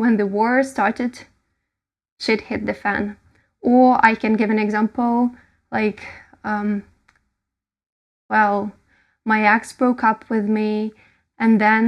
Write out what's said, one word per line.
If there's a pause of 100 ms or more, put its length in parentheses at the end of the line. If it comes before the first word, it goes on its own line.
when
the
war (120)
started, (1040)
shit (100)
hit
the
fan. (560)
Or (240)
I
can
give
an
example, (400)
like, (500)
um, (1600)
well, (600)
my (160)
ex
broke
up (100)
with (120)
me, (720)
and
then